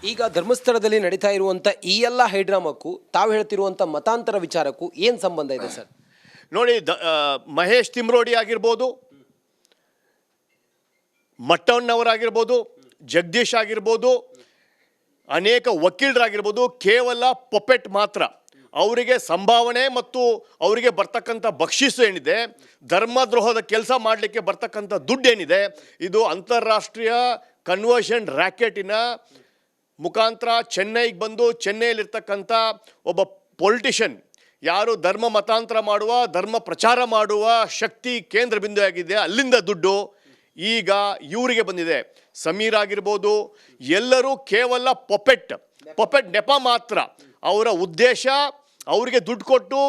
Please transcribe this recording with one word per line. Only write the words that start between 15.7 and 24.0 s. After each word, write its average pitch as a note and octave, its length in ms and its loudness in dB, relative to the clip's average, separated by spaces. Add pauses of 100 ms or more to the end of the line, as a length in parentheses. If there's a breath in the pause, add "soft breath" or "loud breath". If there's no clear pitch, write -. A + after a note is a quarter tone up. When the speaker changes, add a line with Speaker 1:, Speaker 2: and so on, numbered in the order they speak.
Speaker 2:
ಕೇವಲ A#3+ 640 0
ಪಪೆಟ್ A#3 560 -2
ಮಾತ್ರ. G3+ 340 -2 (520 soft breath)
ಅವರಿಗೆ A#3 440 2
ಸಂಭಾವನೆ A#3 680 2
ಮತ್ತು B3 580 -2 (140 soft breath)
ಅವರಿಗೆ A#3 300 2
ಬರ್ತಕ್ಕಂಥ A3+ 560 -4
ಬಕ್ಷೀಸು A3 580 2
ಏನಿದೆ, G3 540 -2 (260 soft breath)
ಧರ್ಮದ್ರೋಹದ A#3 720 0
ಕೆಲಸ A3+ 400 -2
ಮಾಡಲಿಕ್ಕೆ A3 420 -2